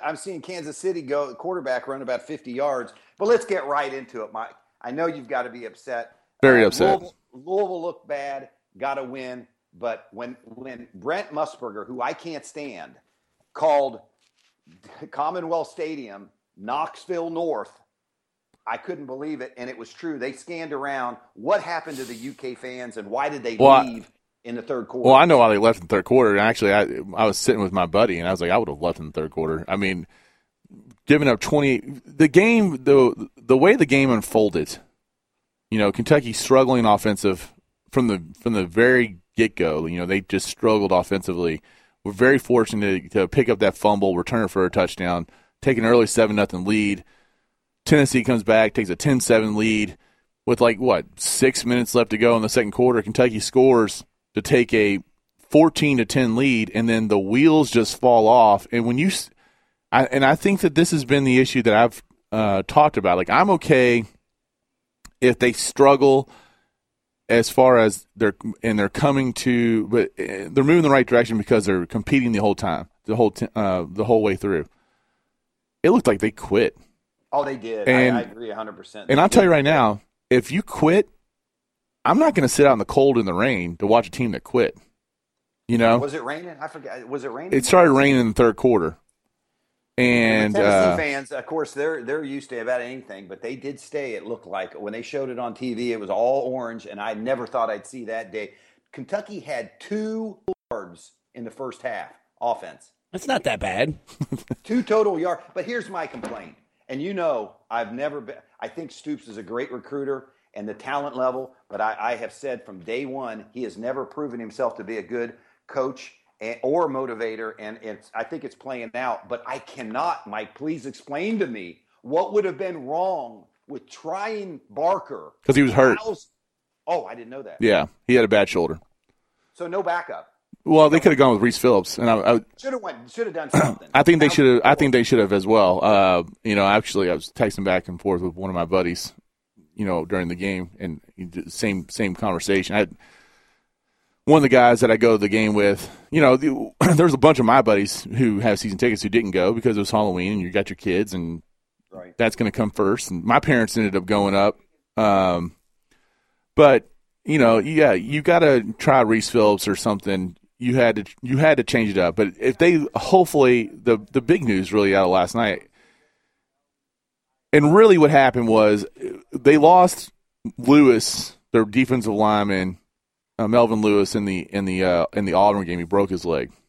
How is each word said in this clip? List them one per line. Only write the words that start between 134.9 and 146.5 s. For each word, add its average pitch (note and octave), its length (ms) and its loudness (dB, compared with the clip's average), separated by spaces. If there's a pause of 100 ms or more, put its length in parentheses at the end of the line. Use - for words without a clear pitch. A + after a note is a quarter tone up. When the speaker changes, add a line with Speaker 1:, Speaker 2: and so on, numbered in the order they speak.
Speaker 2:
they B2 120 -2
should B2 140 2
have G2+ 140 2
as F#2+ 140 0
well. G2 360 4
Uh, F#2+ 400 4 (220)
you G#2+ 100 -2
know, G2 120 2
actually, G2+ 440 0
I E2+ 40 -2
was D#2 180 -10
texting G#2 320 -4
back F#2 240 -2
and F2+ 100 -12
forth F#2 220 -4
with F2+ 140 -8
one F#2+ 160 -10
of F#2 40 -8
my E2+ 120 -4
buddies, F2 480 -4 (600)
you G#2 120 -8
know, F2 180 -4
during F2+ 240 -6
the F2 60 -8
game, F#2 440 -8
and E2+ 220 -12 (160)
he F#2 80 -14
did, E2 260 -14
same, G2 380 -6
same G2 260 -6
conversation. F#2+ 600 -4
I G#2+ 60 0
had, F#2+ 160 -4 (1300)
one D3+ 100 8
of D3+ 60 6
the C3+ 80 4
guys A#2+ 300 6
that B2 100 4
I A2 80 4
go A2+ 140 4
to G#2+ 60 4
the G2+ 120 -2
game G#2+ 240 0
with, G2+ 360 0 (200)
you D#3 100 0
know, C3 160 6
the, C3 440 -4